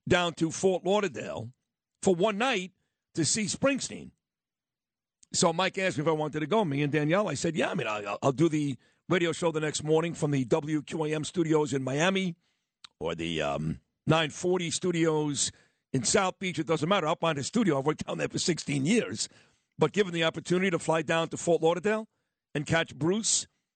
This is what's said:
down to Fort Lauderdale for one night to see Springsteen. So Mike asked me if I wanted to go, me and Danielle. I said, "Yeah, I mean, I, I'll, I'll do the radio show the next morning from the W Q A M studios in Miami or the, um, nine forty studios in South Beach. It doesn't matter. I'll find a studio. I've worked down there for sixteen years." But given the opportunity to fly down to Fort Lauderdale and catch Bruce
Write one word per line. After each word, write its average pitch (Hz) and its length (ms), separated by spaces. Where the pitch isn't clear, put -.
down 180 260
to 165 160
Fort 185 360
Lauderdale 123 640
for 190 120
one 196 240
night 233 340
to 165 120
see 220 180
Springsteen. 196 680
So 175 200
Mike 185 260
asked 190 200
me 156 40
if 156 60
I 165 40
wanted 151 280
to 156 60
go, 208 180
me 143 180
and 147 100
Danielle. 160 360
I - 60
said, 170 200
"Yeah, 240 160
I - 40
mean, 131 120
I, 107 160
I'll, 101 200
I'll 139 100
do 151 160
the 147 280
radio 170 240
show 165 200
the 156 80
next 151 240
morning 160 300
from 147 180
the 135 120
W 151 380
Q 160 220
A 151 100
M 151 100
studios 151 480
in 135 120
Miami 170 500
or 82 160
the, 82 260
um, 76 380
nine 156 240
forty 180 400
studios 156 840
in 131 100
South 190 380
Beach. 185 180
It 165 80
doesn't 160 220
matter. 185 180
I'll 165 100
find 160 220
a 135 60
studio. 196 340
I've 135 80
worked 156 200
down 160 120
there 147 100
for 156 100
sixteen 147 480
years." 151 420
But 151 140
given 190 200
the 170 120
opportunity 175 460
to 170 80
fly 165 220
down 165 280
to - 100
Fort 165 240
Lauderdale 190 440
and 147 120
catch 165 280
Bruce 175 520